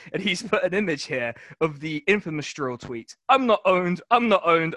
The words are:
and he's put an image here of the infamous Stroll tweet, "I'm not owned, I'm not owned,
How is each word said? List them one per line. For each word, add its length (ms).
and 100
he's 220
put 200
an 100
image 320
here 280
of 180
the 280
infamous 400
Stroll 300
tweet, 380
"I'm 180
not 180
owned, 360
I'm 160
not 180
owned, 320